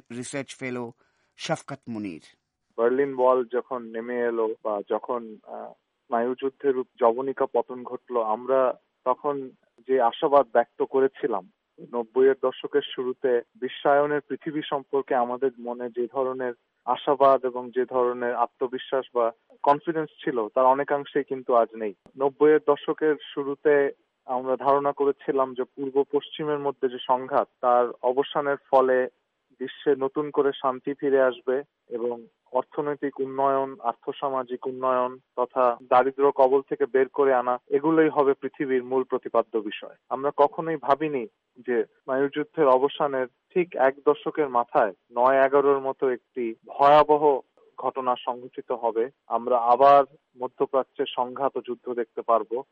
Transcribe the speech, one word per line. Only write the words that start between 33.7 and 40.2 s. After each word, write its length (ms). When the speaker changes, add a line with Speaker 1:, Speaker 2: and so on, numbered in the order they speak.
Speaker 2:
আর্থসামাজিক 880
উন্নয়ন 520
তথা 480
দারিদ্র্য 520
কবল 260
থেকে 240
বের 240
করে 240
আনা, 340
এগুলোই 420
হবে 240
পৃথিবীর 500
মূল 200
প্রতিপাদ্য 540
বিষয়। 380
আমরা 280